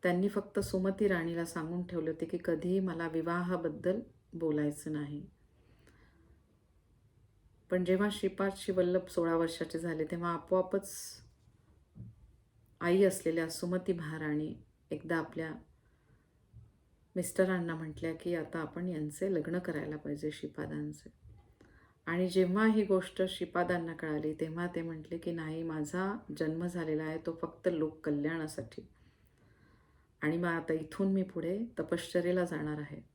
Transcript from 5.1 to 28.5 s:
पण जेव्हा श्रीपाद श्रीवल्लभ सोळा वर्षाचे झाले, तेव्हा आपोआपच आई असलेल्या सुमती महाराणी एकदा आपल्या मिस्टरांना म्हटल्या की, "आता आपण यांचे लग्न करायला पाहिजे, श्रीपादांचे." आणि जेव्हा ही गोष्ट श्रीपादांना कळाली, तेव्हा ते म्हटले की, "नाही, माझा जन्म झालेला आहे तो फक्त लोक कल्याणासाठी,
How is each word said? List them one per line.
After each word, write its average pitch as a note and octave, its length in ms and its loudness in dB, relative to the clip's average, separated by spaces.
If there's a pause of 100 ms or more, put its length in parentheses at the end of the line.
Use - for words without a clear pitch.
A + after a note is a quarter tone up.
पण F#3 140 4
जेव्हा F#3+ 260 6
श्रीपाद G3 460 0
श्रीवल्लभ F#3 480 2
सोळा E3 300 2
वर्षाचे E3 440 0
झाले, E3 240 -2
तेव्हा E3+ 300 -2
आपोआपच F#3 580 0 (1900)
आई F3+ 220 8
असलेल्या E3 460 4
सुमती F3+ 440 -2
महाराणी D#3 640 -2 (360)
एकदा D#3+ 260 -2
आपल्या D#3+ 340 -4 (1600)
मिस्टरांना F3+ 600 2
म्हटल्या D#3+ 400 -6
की, F3 200 -4
"आता D#3+ 240 -4
आपण F3 280 -6
यांचे E3 460 -2
लग्न E3 260 0
करायला D3+ 380 -4
पाहिजे, D3+ 340 -6
श्रीपादांचे." D3+ 800 -8 (960)
आणि F3 240 2
जेव्हा F#3 380 6
ही G#3+ 160 6
गोष्ट F#3+ 460 2
श्रीपादांना F3 640 0
कळाली, D#3 400 -2
तेव्हा D#3+ 340 -2
ते F3 140 -4
म्हटले E3 360 -6
की, E3+ 140 -4
"नाही, D#3+ 320 -4
माझा E3 540 -2 (200)
जन्म D#3+ 280 0
झालेला D#3+ 380 0
आहे D#3 140 -2
तो E3 240 -6
फक्त - 300 0
लोक D#3+ 340 -2
कल्याणासाठी, D3+ 840 -2 (1300)